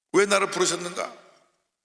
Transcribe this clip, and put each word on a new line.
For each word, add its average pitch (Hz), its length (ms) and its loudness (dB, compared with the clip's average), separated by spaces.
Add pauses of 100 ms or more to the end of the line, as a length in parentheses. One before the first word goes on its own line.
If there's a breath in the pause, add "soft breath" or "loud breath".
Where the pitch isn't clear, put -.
(140)
왜 190 120 4
나를 196 260 2
부르셨는가? 175 760 -4 (600)